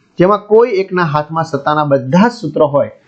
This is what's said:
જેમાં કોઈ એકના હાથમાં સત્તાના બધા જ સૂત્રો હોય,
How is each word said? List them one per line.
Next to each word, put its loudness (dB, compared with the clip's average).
જેમાં 2
કોઈ 4
એકના -2
હાથમાં -4
સત્તાના -2
બધા 2
જ -2
સૂત્રો -2
હોય, -2